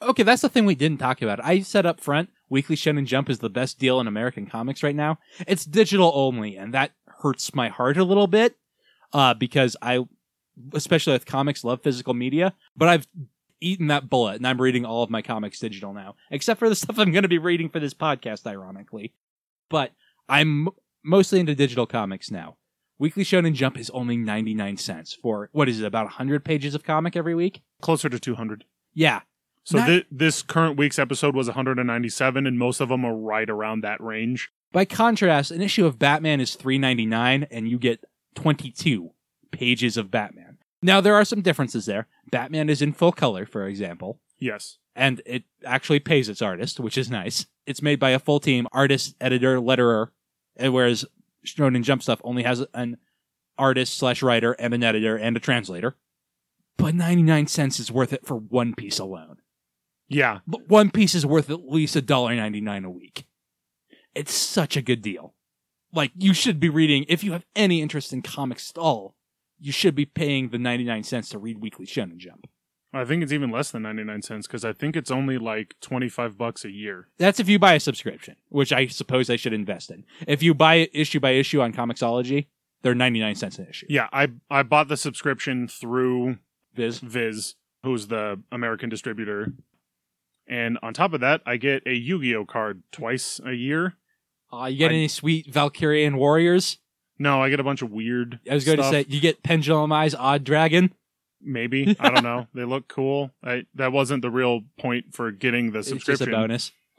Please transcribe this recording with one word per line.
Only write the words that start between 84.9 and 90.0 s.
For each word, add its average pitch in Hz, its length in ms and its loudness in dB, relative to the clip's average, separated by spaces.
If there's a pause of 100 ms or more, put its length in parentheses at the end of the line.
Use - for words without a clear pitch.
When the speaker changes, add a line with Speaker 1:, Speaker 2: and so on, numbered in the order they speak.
Speaker 2:
subscription 127 720 -6
through 123 720 -2 (340)
Speaker 1:
Viz. 117 260 -6
Speaker 2:
Viz, 113 560 -6 (280)
who's 117 240 -4
the 107 340 -6 (100)
American 117 380 -6
distributor. 110 640 -8 (920)